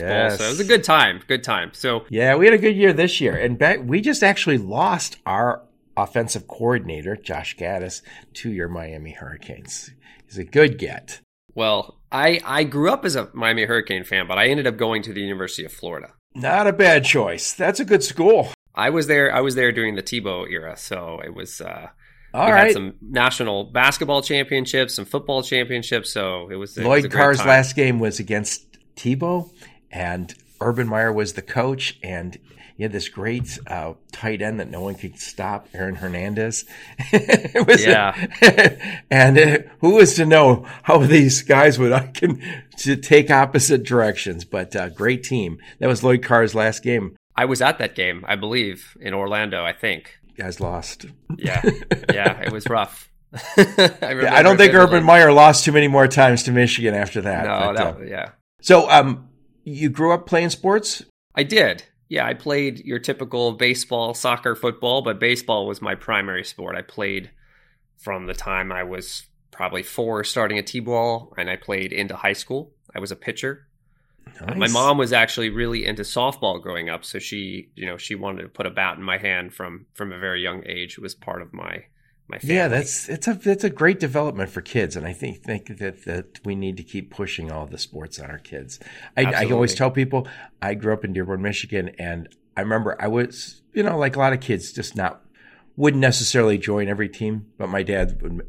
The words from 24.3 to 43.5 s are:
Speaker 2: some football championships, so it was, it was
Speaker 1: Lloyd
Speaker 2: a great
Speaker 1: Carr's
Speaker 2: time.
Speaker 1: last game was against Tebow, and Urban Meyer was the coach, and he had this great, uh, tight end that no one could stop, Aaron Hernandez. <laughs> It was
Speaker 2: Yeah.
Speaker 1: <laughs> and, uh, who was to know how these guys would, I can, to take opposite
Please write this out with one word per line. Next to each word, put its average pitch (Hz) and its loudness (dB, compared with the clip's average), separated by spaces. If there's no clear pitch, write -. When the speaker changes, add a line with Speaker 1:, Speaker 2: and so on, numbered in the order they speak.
Speaker 2:
some 101 -8
football 139 -4
championships, 123 -4
so 92 -6
it 95 -10
was, 98 -12
it - -8
was 117 0
Speaker 1:
Lloyd 139 4
Speaker 2:
a - -8
great 131 -4
Speaker 1:
Carr's 143 4
Speaker 2:
time. 104 0
Speaker 1:
last 131 4
game 127 2
was 107 -4
against 104 -8
Tebow, 170 -4
and 90 -8
Urban 117 -2
Meyer 110 0
was 104 -2
the - -12
coach, 131 -4
and 90 -10
he 101 -8
had 107 -4
this 98 -8
great, 117 -8
uh, 82 -10
tight 110 -6
end 107 -6
that 73 -10
no 80 -12
one 98 -8
could - -16
stop, - -10
Aaron 95 -6
Hernandez. 98 -6
<laughs> - -8
It - 2
was - 8
Speaker 2:
Yeah. 101 4
Speaker 1:
<laughs> - 4
and, 135 8
uh, 151 6
who 165 6
was 214 8
to 165 2
know 147 8
how - 6
these 139 6
guys 139 6
would, 123 2
I 131 0
can, - -2
to 135 -2
take 147 6
opposite 135 4